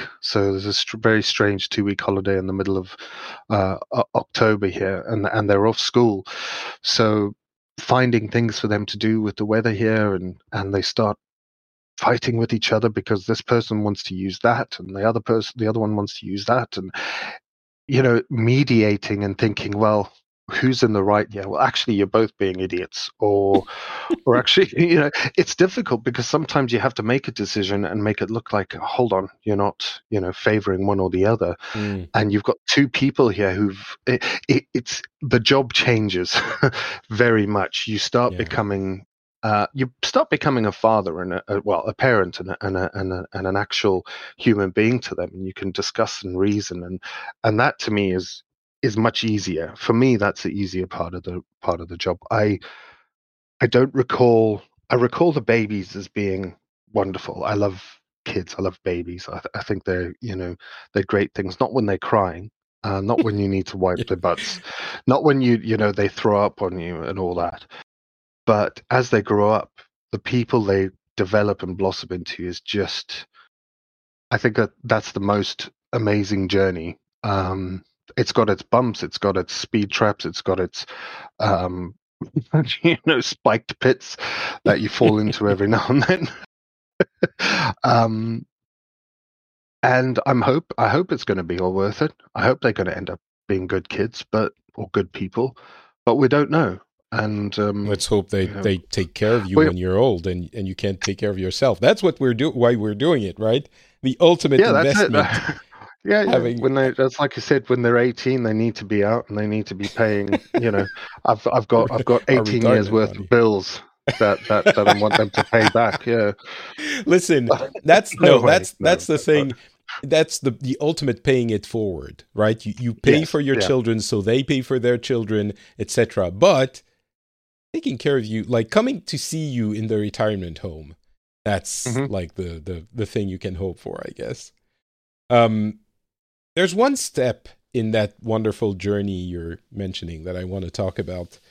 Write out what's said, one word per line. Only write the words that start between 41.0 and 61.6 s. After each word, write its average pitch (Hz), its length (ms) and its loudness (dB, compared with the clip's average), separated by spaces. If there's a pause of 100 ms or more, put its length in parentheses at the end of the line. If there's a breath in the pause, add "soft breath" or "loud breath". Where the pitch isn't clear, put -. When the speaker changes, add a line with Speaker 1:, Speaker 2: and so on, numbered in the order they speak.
Speaker 1:
and 90 120 -4
a, 90 140 -6
a, 101 140 -2
well, 95 240 -2
a 104 80 -4
parent 104 460 0
and 92 100 -10
a, 95 160 -8
and 95 100 -2
a, 92 140 -2 (100)
and 95 140 -4
a, 92 200 -8
and 92 140 -6
an 95 80 -2
actual 98 500 -2 (320 loud breath)
human 101 340 2
being 113 300 2
to - 140 -10
them, 90 180 -6
and 95 120 -10
you 95 80 -10
can 95 180 -8
discuss - 520 -4
and 92 160 -6
reason, 98 440 -2
and, 92 160 -10 (440 loud breath)
and 110 160 0
that 139 200 0
to - 120 -4
me 101 220 0
is, 92 300 -6 (380)
is 110 160 -2
much 110 260 0
easier. 92 540 -4
For - 160 0
me, 120 240 4
that's 101 260 0
the 90 60 -2
easier 92 380 -4
part 87 260 -8
of 90 100 -12
the, 90 180 -8 (200)
part 85 200 -4
of 82 60 -14
the 85 100 -14
job. 87 200 -4 (140)
I, 107 280 2 (1040 loud breath)
I 120 60 2
don't 123 260 4
recall, 117 680 4 (280)
I 127 60 2
recall 123 360 2
the 143 100 -2
babies 107 540 -2
as 98 120 -12
being 95 480 -4 (380)
wonderful. 95 500 -4
I 107 100 -2
love 101 300 -2 (420)
kids. - 320 -6
I 95 60 -4
love 90 200 -4
babies. 87 460 -6
I - 40 -10
th-, - 120 -12 (100)
I - 80 -8
think 95 220 -6
they're, 90 340 -4
you 113 160 -8
know, 90 200 -8 (380 loud breath)
they're 101 100 2
great 101 320 0
things. 92 240 -6
Not 120 140 0